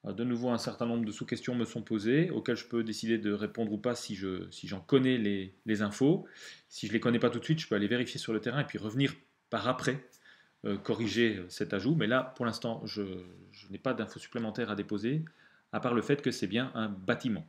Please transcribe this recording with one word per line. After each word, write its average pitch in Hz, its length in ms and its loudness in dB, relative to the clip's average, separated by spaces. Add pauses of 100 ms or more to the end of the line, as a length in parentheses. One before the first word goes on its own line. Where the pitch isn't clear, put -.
Euh, 104 60 -4
de 101 120 -2
nouveau, 123 260 0
un 117 80 2
certain 117 300 -2
nombre 117 180 0
de 104 60 -4
sous-questions 123 420 -4
me 117 120 2
sont 110 180 -6
posées, 123 480 4
auxquelles 120 240 0
je - 100 -10
peux 117 180 0
décider 110 360 0
de 104 120 0
répondre 104 400 -2
ou 107 60 -2
pas 120 160 0
si - 220 -6
je, 92 340 -4
si - 180 -14
j'en 95 120 -6
connais 131 400 6
les, 98 340 0 (140)
les 107 160 2
infos. 131 420 4 (440)
Si - 180 -8
je 101 40 -2
ne 113 40 0
les 113 40 4
connais 120 200 4
pas 120 100 4
tout 120 80 -2
de 110 60 -4
suite, 160 160 2
je - 80 -6
peux 110 80 0
aller 101 120 2
vérifier 120 320 0
sur 117 140 -4
le 107 80 0
terrain 127 200 -2
et 139 40 0
puis 104 140 -8
revenir 123 340 0 (380)
par 110 160 0
après, 127 360 0 (600)
euh, 104 100 0
corriger, 107 600 2
euh, 90 120 -8
cet - 220 -4
ajout. 104 220 2
Mais 127 140 2
là, 127 280 0
pour 120 120 -2
l'instant, 113 380 -4
je, 104 180 -4 (480)
je - 160 -20
n'ai 98 100 -10
pas 127 160 -2
d'infos 110 260 -6
supplémentaires 110 520 -4
à 104 40 -2
déposer, 107 480 -2 (480)
à 107 80 -2
part 120 140 2
le 113 80 4
fait 143 220 2
que 123 80 2
c'est - 160 -2
bien 120 260 0
un 110 160 -2
bâtiment. 95 600 -2